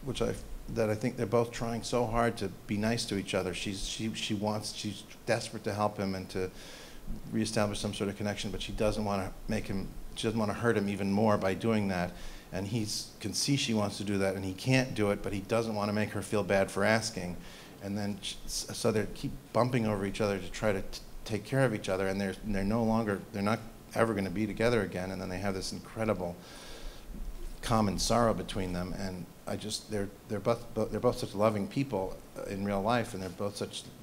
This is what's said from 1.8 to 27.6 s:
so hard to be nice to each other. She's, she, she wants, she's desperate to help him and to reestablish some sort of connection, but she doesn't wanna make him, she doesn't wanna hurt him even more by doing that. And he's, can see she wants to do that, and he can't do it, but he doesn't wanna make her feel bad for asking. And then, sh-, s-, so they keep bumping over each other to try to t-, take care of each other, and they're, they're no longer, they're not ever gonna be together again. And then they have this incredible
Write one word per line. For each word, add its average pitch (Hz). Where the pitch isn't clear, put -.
so 120
hard 117
to 98
be 104
nice 110
to 101
each 95
other. 92
She's, 95
she, 110
she -
wants, 107
she's 104
desperate 117
to 107
help 104
him 98
and 92
to 92
reestablish 107
some 104
sort 98
of 101
connection, 101
but 92
she 104
doesn't 107
wanna 98
make 110
him, 98
she -
doesn't 113
wanna 104
hurt 110
him 101
even 98
more 104
by 95
doing 107
that. 87
And 92
he's, 110
can 95
see -
she 127
wants 104
to 104
do 101
that, 95
and 98
he 95
can't 127
do 104
it, 101
but 98
he 101
doesn't 113
wanna 104
make 104
her 101
feel 104
bad 98
for 98
asking. 104
And 101
then, 101
sh-, -
s-, -
so 110
they 104
keep -
bumping 120
over 101
each 98
other 101
to 92
try 107
to 95
t-, -
take 104
care 135
of 113
each 104
other, 95
and 98
they're, 95
they're 101
no 110
longer, 110
they're 101
not 107
ever 113
gonna 98
be 104
together 110
again. 92
And 92
then 92
they 90
have 98
this 92
incredible 92